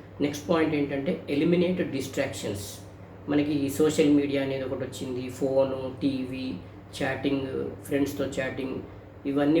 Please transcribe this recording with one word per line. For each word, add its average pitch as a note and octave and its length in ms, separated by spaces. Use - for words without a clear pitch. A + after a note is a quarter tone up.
నెక్స్ట్ C#3+ 280
పాయింట్ D#3+ 260
ఏంటంటే C#3 380
ఎలిమినేట్ F3 520
డిస్ట్రాక్షన్స్. B2+ 720
మనకి D3 240
ఈ C#3 40
సోషల్ D3+ 420
మీడియా C#3 220
అనేది C3+ 220
ఒకటి B2+ 200
వచ్చింది, B2+ 440
ఫోను, C3+ 520
టీవీ, C3 480
చాటింగ్, C3+ 500
ఫ్రెండ్స్తో C#3+ 380
చాటింగ్, C3 400
ఇవన్నీ C#3+ 340